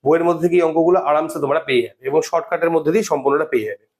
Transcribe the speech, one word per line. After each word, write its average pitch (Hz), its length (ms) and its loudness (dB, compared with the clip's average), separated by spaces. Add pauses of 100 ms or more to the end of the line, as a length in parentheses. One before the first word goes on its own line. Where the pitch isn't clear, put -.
বইয়ের 165 200 2
মধ্যে 170 180 0
থেকে 175 140 2
এই 175 60 4
অঙ্কগুলো 165 360 2
আরামসে 156 420 -2
তোমরা 143 200 -2
পেয়ে 123 220 0
যাবে - 240 -12
এবং 147 160 2
শর্টকাটের 170 480 -2
মধ্যে 160 220 0
দিয়ে 214 120 0
সম্পূর্ণটা 143 400 0
পেয়ে 120 200 -2
যাবে। - 200 -10 (140)